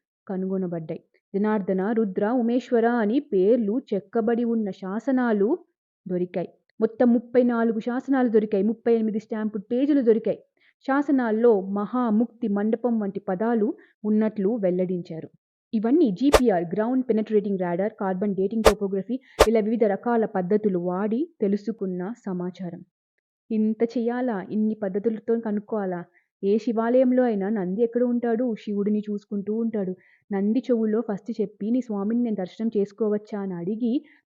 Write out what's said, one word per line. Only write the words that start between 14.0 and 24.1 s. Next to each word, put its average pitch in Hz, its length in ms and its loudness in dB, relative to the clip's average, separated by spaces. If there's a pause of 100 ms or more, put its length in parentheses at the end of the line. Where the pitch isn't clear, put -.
ఉన్నట్లు 214 520 2
వెల్లడించారు. 180 760 -2 (440)
ఇవన్నీ 240 360 4
జీపీఆర్, 220 540 4
గ్రౌండ్ 220 440 0
పెనట్రేటింగ్ 208 500 0
రాడార్, 180 420 -2
కార్బన్ 190 340 -2
డేటింగ్ 196 280 -2
టోపోగ్రఫీ, 202 580 -2 (280)
ఇలా 220 120 4
వివిధ 220 240 0
రకాల 220 400 0
పద్ధతులు 196 540 0
వాడి 202 500 -2 (120)
తెలుసుకున్న 202 720 -4 (140)
సమాచారం. 180 580 -8 (680)
ఇంత 220 340 0
చెయ్యాలా? 233 680 -2